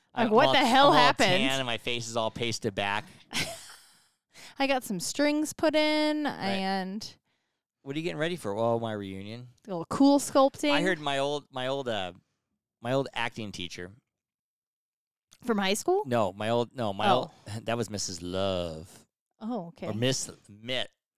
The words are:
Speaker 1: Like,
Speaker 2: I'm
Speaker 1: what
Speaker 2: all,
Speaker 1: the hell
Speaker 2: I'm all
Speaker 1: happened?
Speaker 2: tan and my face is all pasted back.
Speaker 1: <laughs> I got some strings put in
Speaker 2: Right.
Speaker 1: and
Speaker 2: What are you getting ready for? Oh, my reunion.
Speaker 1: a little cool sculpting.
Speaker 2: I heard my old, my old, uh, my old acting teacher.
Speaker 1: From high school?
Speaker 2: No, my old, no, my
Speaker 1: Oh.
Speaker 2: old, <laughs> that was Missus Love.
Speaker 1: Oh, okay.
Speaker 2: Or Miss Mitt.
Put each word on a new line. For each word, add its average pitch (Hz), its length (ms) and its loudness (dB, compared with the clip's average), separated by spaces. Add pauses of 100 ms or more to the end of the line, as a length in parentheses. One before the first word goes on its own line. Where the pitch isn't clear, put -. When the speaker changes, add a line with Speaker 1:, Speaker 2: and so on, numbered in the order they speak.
(160)
Speaker 1:
Like, 226 120 2
Speaker 2:
I'm - 40 -2
Speaker 1:
what 247 160 8
Speaker 2:
all, 269 60 4
Speaker 1:
the 285 60 6
hell 269 300 6
Speaker 2:
I'm 339 80 8
all 247 80 8
Speaker 1:
happened? 247 240 4
Speaker 2:
tan 135 300 2
and 131 60 -2
my 117 120 -2
face 120 300 -4
is 117 100 -4
all 110 120 2
pasted 113 460 -4
back. 101 300 0 (760)
Speaker 1:
<laughs> - 800 -20
I 269 80 2
got 262 160 0
some 185 160 -6
strings 294 540 0
put 311 220 0
in 302 500 2
Speaker 2:
Right. 269 80 -2
Speaker 1:
and 190 800 -4 (720)
Speaker 2:
What 139 120 -8
are 151 40 -2
you 160 40 -6
getting 165 140 -4
ready 170 180 -2
for? 104 220 -4
Oh, 117 220 2
my 113 140 -4
reunion. 104 540 -10 (200)
Speaker 1:
a - 20 -16
little 170 160 -6
cool 277 320 4
sculpting. 277 540 2
Speaker 2:
I 294 100 2
heard 180 180 0
my 143 200 -2
old, 143 320 -2
my 131 160 -6
old, 135 200 -2
uh, 95 260 -4 (680)
my 117 120 -2
old 135 200 0
acting 117 380 -6
teacher. 90 400 -10 (1500)
Speaker 1:
From 220 140 0
high 196 160 2
school? 370 320 0
Speaker 2:
No, 113 260 2
my 107 160 -4
old, 117 260 0
no, 110 180 -4
my 101 180 0
Speaker 1:
Oh. - 40 6
Speaker 2:
old, 127 160 -4 (160)
<laughs> 110 180 -12
that 113 120 -2
was 110 140 -4
Missus 95 320 -8
Love. 90 680 -4 (500)
Speaker 1:
Oh, 214 280 -8
okay. 170 200 -12
Speaker 2:
Or 113 60 -6
Miss 123 380 -2 (180)
Mitt. 110 400 -6 (280)